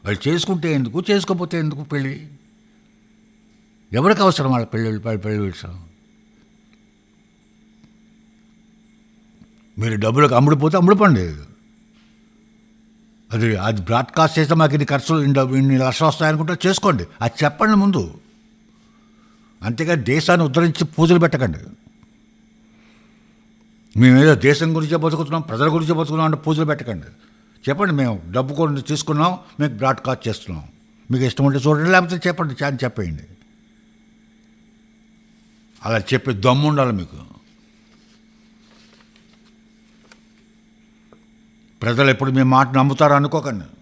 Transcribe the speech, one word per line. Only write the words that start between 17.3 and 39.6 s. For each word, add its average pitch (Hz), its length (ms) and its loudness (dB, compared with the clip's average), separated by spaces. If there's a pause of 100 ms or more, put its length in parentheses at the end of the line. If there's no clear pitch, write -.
చెప్పండి 214 320 2
ముందు. 170 460 0 (1400)
అంతేగాని 131 400 -2
దేశాన్ని 160 420 2
ఉద్ధరించి 160 380 0
పూజలు 165 360 4
పెట్టకండి. 127 380 0 (2500)
మేమేదో 131 360 8
దేశం 147 400 2
గురించే 156 200 -2
బతుకుతున్నాం, 156 460 -2
ప్రజల 131 260 -2
గురించే 160 260 0
బతుకుతున్నాం 160 320 -2
అంటే 156 120 0
పూజలు 156 280 -2
పెట్టకండి. 120 400 -6 (640)
చెప్పండి, 175 240 0
మేము 120 280 -2 (100)
డబ్బు 131 220 -4
కొని 143 280 -2
తీసుకున్నాం, 156 560 -2 (220)
మీకు 143 140 -2
బ్రాడ్‌కాస్ట్ 127 540 -4
చేస్తున్నాం, 87 360 -8 (480)
మీకు 127 140 0
ఇష్టం 135 200 0
ఉంటే 139 120 0
చూడండి, 151 340 0
లేకపోతే 180 360 2
చెప్పండి, 160 260 -4
చా-, 143 140 -6
అని 139 160 -6
చెప్పేయండి. 85 400 -8 (2500)
అలా 110 140 0
చెప్పే 123 340 -2
దమ్ము 127 340 2
ఉండాలి 139 240 0
మీకు. 90 260 -8 (4000)